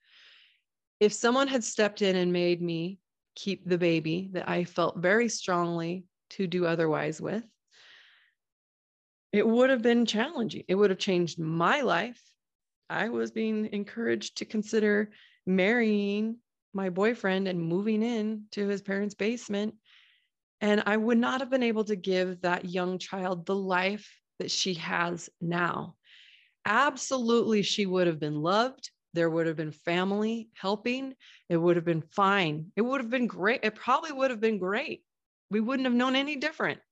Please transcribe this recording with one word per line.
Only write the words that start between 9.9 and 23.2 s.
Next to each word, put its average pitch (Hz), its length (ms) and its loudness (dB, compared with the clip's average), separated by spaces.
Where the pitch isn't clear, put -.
challenging. 233 640 -2
It 180 80 2
would 202 140 6
have 190 100 -4
changed 175 400 0
my 170 400 2
life. 214 420 -2
I 165 200 -2
was 233 240 -4
being 220 400 -2
encouraged 220 680 -4
to - 60 -8
consider 214 640 0
marrying 208 920 2
my 196 180 -4
boyfriend 190 580 0
and 180 120 -2
moving 202 440 0
in 220 480 -2
to 202 160 -2
his 202 120 -2
parents' 196 340 -4
basement. 214 600 -4
And 208 260 4
I 202 100 2
would 226 220 2
not 254 220 2
have 254 100 -6
been 254 140 2
able 220 200 2
to 214 120 -2
give 185 460 -2
that 180 240 -2
young 180 320 -2
child 185 460 -6